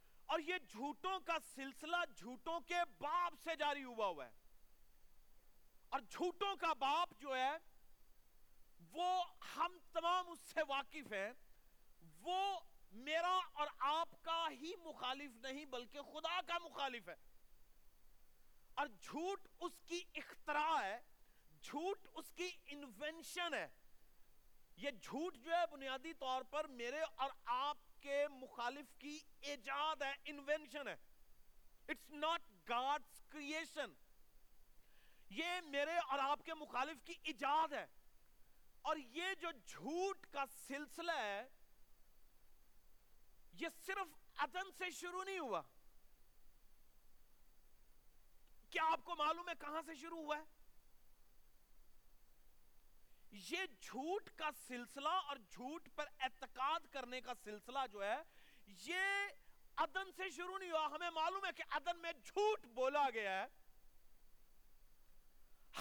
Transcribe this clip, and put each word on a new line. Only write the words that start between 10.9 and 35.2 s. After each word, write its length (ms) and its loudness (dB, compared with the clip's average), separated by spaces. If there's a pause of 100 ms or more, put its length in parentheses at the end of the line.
ہیں۔ 200 4 (880)
وہ 400 4 (320)
میرا 460 6 (140)
اور 140 4 (120)
آپ 300 6 (140)
کا 280 4
ہی 260 -4
مخالف 580 -2
نہیں 300 -4
بلکہ 380 -6
خدا 400 -2
کا 160 2
مخالف 500 -4
ہے۔ 60 -6 (1600)
اور 120 2
جھوٹ 640 -2 (120)
اس 120 -2 (120)
کی 160 -2 (140)
اختراع 680 4
ہے، 180 2 (600)
جھوٹ 520 0
اس 180 -10
کی 180 -2 (160)
انوینشن 880 -2
ہے۔ 140 2 (1080)
یہ 140 -2
جھوٹ 460 -2
جو 160 -4
ہے 180 6
بنیادی 440 -4
طور 280 0
پر 240 0
میرے 340 -2
اور 300 0 (140)
آپ 340 2 (220)
کے 280 4
مخالف 720 -4
کی 200 -8 (220)
ایجاد 640 0
ہے، 100 2 (120)
انوینشن 640 -2
ہے۔ 80 0 (960)
It's 260 -8
not 540 0
God's 640 0
creation۔ 560 -2 (1400)